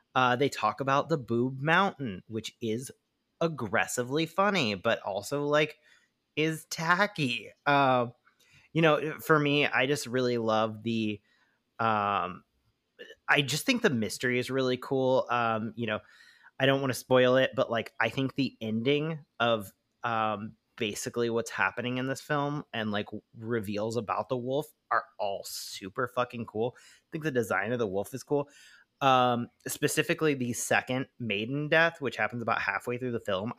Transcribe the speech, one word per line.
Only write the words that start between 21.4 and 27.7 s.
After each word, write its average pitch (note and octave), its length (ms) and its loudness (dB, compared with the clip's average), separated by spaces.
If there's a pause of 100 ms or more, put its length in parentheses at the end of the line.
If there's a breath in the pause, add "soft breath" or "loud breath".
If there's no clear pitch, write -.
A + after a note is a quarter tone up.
happening A#2 480 -2
in C3 80 -2
this C3+ 160 -4
film D3 500 -2
and, A2 180 -4
like, G#2 160 -2
w-, G#2+ 160 -12 (140)
reveals A2 600 -4
about G2+ 340 -2
the C3 80 0
wolf C3 280 -4 (240)
are A#2 140 2 (140)
all G2 260 -4
super - 640 -8
fucking B2 380 -4
cool. A2+ 320 -4
I - 340 -20
think D#3 120 -8
the D#3 60 0
design G#2+ 420 0